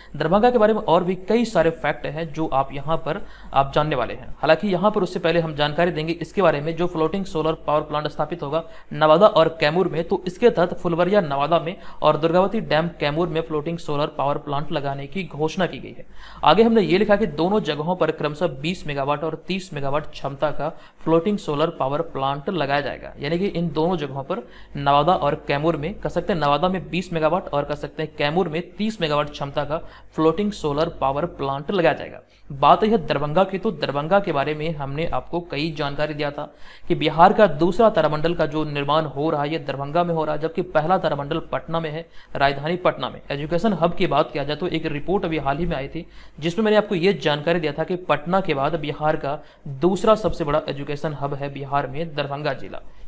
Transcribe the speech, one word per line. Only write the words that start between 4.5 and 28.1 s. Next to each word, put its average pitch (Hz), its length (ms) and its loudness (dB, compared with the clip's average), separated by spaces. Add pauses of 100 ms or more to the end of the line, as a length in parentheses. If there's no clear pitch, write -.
यहाँ 185 220 2
पर 202 120 0
उससे 180 160 -2
पहले 170 220 2
हम 160 140 -4
जानकारी 147 360 2
देंगे 156 220 -2
इसके 170 300 -2
बारे 151 180 4
में, 160 160 -4
जो 175 100 2
floating 160 380 -2
solar 156 280 -2
पावर 151 280 -2
plant 151 280 -4
स्थापित 156 340 -6
होगा 151 220 -4 (280)
नवादा 156 340 8
और 160 220 6 (120)
कैमूर 165 280 2
में, 151 160 -2
तो 180 220 -2
इसके 226 240 4
तहत 180 240 2
फुलवरिया 180 460 2
नवादा 147 380 2
में 165 180 -4 (260)
और 151 140 4
दुर्गावती 185 440 2
डैम 156 280 0
कैमूर 160 400 -2
में 156 120 -2
floating 160 380 -4
solar 151 280 -2
power 147 320 -2
plant 147 340 -4
लगाने 139 340 -4
की 190 180 -6
घोषणा 156 420 -2
की 143 120 -10
गई 110 200 -14
है। - 80 -14 (380)
आगे 165 180 8
हमने 226 200 6
ये 170 160 4
लिखा 208 180 4
कि 214 100 0
दोनों 170 340 0
जगहों 151 360 -2
पर 160 140 2
क्रमशः 151 360 -2
बीस 151 400 -6
मेगावाट 147 380 -2
और 160 240 -6
तीस 185 260 -6
मेगावाट 143 360 -2
क्षमता 139 400 -4
का 147 280 -4 (260)
floating 165 340 2
solar 151 320 0
power 143 300 -2
plant 139 500 -4
लगाया 143 300 0
जाएगा। 113 400 -8
यानी 160 180 -2
कि 196 80 -2
इन 170 220 -2
दोनों 156 220 0
जगहों 143 320 -4
पर, 190 260 -6 (280)
नवादा 143 380 4
और 147 340 0
कैमूर 151 280 2
में, 156 180 -6
कह - 140 -6
सकते 175 240 -2
हैं 165 80 -2
नवादा 147 280 2
में 170 220 -4
बीस 175 220 -4
मेगावाट 165 360 0
और 143 160 -2
कह 147 100 -6
सकते 147 280 -8
हैं 156 160 -6